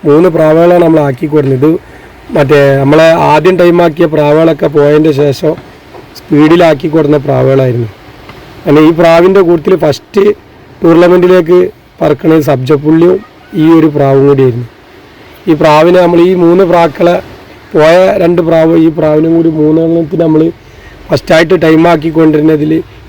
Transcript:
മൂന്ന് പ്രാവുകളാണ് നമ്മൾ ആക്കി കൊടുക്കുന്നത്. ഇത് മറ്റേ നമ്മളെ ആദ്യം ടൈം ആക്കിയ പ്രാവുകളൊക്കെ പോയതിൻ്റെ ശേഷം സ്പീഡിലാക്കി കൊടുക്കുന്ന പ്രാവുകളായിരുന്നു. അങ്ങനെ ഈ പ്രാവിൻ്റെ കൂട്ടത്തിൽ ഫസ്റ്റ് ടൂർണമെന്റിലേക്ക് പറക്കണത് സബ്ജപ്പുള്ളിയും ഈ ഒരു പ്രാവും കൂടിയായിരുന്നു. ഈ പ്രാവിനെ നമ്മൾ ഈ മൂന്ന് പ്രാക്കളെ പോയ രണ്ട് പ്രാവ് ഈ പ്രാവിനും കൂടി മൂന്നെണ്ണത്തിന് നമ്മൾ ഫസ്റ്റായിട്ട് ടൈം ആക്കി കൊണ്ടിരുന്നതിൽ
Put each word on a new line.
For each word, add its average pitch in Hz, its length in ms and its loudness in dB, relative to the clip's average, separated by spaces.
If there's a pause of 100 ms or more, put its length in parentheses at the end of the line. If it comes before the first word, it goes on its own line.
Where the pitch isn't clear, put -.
മൂന്ന് 160 240 2
പ്രാവുകളാണ് 170 560 0
നമ്മൾ 160 160 0
ആക്കി 143 260 -4
കൊടുക്കുന്നത്. 135 400 -2
ഇത് 165 140 -2 (500)
മറ്റേ 139 460 0
നമ്മളെ 151 360 2
ആദ്യം 160 440 0
ടൈം 175 260 0
ആക്കിയ 165 240 -2
പ്രാവുകളൊക്കെ 156 600 -2
പോയതിൻ്റെ 151 460 0
ശേഷം 147 440 -4 (600)
സ്പീഡിലാക്കി 156 720 0
കൊടുക്കുന്ന 147 300 -2
പ്രാവുകളായിരുന്നു. 131 720 -2 (760)
അങ്ങനെ 151 200 2
ഈ 165 60 2
പ്രാവിൻ്റെ 170 480 2
കൂട്ടത്തിൽ 170 360 0
ഫസ്റ്റ് 185 580 -2 (500)
ടൂർണമെന്റിലേക്ക് 180 880 2 (320)
പറക്കണത് 156 380 0
സബ്ജപ്പുള്ളിയും 151 840 0 (300)
ഈ 160 180 2
ഒരു 160 140 4
പ്രാവും 139 420 0
കൂടിയായിരുന്നു. 127 400 0 (840)
ഈ 156 40 2
പ്രാവിനെ 156 460 2
നമ്മൾ 170 200 0
ഈ 185 140 2
മൂന്ന് 180 300 2
പ്രാക്കളെ 175 580 0 (520)
പോയ 180 420 2
രണ്ട് 175 260 -2
പ്രാവ് 165 360 0
ഈ 160 120 2
പ്രാവിനും 160 460 -2
കൂടി 165 120 0
മൂന്നെണ്ണത്തിന് 160 720 -2
നമ്മൾ 160 320 0 (580)
ഫസ്റ്റായിട്ട് 165 520 0
ടൈം 160 260 2
ആക്കി 165 220 -2
കൊണ്ടിരുന്നതിൽ 156 720 0 (260)